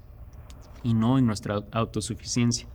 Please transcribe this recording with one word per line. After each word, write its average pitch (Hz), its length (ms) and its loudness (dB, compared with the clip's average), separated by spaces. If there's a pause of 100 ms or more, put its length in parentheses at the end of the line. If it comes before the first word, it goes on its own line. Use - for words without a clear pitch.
(840)
y 117 120 2
no 117 240 6
en 127 80 6
nuestra 104 340 0 (120)
autosuficiencia. 113 1000 0